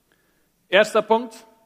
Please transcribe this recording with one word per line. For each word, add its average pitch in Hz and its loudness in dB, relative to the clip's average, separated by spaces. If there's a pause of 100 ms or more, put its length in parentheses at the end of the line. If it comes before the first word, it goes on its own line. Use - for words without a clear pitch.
(680)
Erster 214 0
Punkt, 226 -4 (200)